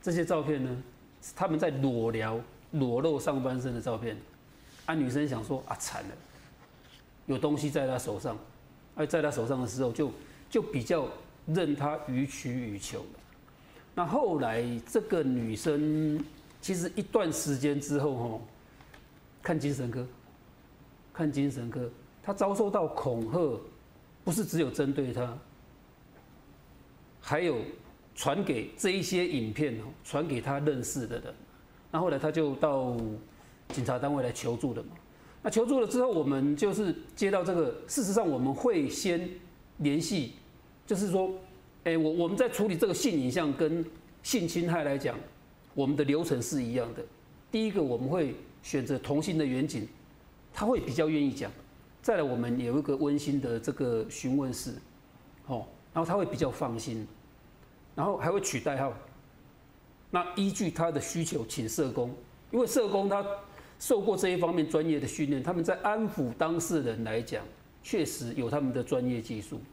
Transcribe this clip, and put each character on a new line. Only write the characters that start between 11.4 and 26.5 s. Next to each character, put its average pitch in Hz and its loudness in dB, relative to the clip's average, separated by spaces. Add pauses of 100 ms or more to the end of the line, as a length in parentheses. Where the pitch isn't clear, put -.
任 147 2
她 147 0
予 131 0
取 - -8
予 120 -4
求 - -8
了。 - -10 (920)
那 175 2
后 180 2
来 117 0 (240)
这 - 2
个 170 0
女 120 2
生 151 2 (380)
其 190 -2
实 175 -2
一 208 -2
段 196 2
时 143 0
间 143 2
之 143 0
后 143 2
吼， 117 -4 (1000)
看 170 0
精 143 0
神 123 -2
科， 127 -4 (1080)
看 156 0
精 139 2
神 117 -6
科， 120 -4 (320)
她 202 -2
遭 196 2
受 202 4
到 190 2
恐 117 -2
吓， 147 2 (680)
不 175 0
是 208 0
只 165 -2
有 143 2
针 139 0
对 135 0
她， 120 -4 (1800)